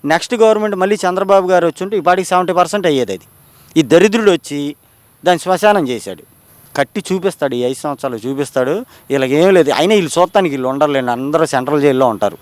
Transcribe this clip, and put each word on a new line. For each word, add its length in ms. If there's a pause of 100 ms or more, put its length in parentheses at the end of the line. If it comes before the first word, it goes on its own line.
నెక్స్ట్ 300
గవర్నమెంట్ 400
మళ్ళీ 200
చంద్రబాబు 520
గారు 200
వచ్చుంటే 300
ఈ 20
పాటికి 280
సెవెంటీ 260
పర్సెంట్ 340
అయ్యేది 260
అది. 140 (500)
ఈ 40
దరిద్రుడు 500
వచ్చి 440 (500)
దాన్ని 140
శ్మశానం 500
చేశాడు. 340 (540)
కట్టి 340
చూపిస్తాడు, 440
ఈ 140
ఐదు 140
సంవత్సరాలు 320 (120)
చూపిస్తాడు. 580 (240)
వీళ్ళకి 260
ఏం 180
లేదు. 180
అయినా 240
వీళ్ళు 240
చూస్తానికి 360
వీళ్ళు 120
ఉండరులేండి. 440
అందరూ 340
సెంట్రల్ 360
జైల్లో 260
ఉంటారు. 340